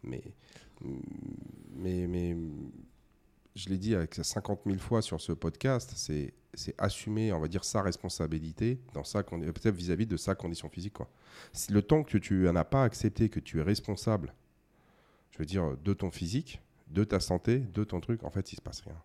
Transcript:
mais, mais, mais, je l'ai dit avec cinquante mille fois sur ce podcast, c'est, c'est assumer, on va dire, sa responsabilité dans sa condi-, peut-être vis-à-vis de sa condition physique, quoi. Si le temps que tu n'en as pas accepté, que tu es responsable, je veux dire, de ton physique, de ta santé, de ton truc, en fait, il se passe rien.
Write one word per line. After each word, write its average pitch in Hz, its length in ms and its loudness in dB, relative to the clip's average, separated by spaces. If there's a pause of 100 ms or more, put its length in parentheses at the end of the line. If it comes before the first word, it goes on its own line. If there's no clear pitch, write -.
mais, 62 200 -8 (1500)
mais, 90 320 0
mais, 87 280 0 (1200)
je 92 140 -10
l'ai 95 80 2
dit 104 160 2
avec 82 220 2
cinquante 98 500 -2
mille 98 140 2
fois 113 240 2
sur 82 180 -4
ce - 100 -4
podcast, 110 640 0
c'est, 73 380 -4 (220)
c'est - 240 -8
assumer, 107 540 0
on 82 60 0
va 78 80 0
dire, 87 160 -2
sa 104 200 0
responsabilité 85 960 0 (140)
dans 73 100 -6
sa - 180 -2
condi-, 85 300 -4
peut-être 104 240 2
vis-à-vis 87 320 0
de 92 100 0
sa 95 160 0
condition 85 360 -4
physique, 92 240 -8
quoi. - 160 -10 (420)
Si - 200 -6
le 101 120 6
temps 156 200 6
que - 140 0
tu 92 260 4
n'en 87 120 8
as 82 100 6
pas 135 180 4
accepté, 110 460 2
que - 100 -2
tu - 200 -2
es - 20 2
responsable, 101 720 0 (1000)
je - 60 -16
veux 80 80 0
dire, 80 380 2
de 98 100 4
ton 95 160 0
physique, 92 520 -4 (260)
de 87 160 2
ta 104 160 2
santé, 113 400 2
de 104 240 -2
ton 98 160 -2
truc, 113 240 -2
en - 80 -6
fait, - 200 -4
il - 40 -12
se - 60 -14
passe - 200 -12
rien. 76 240 -12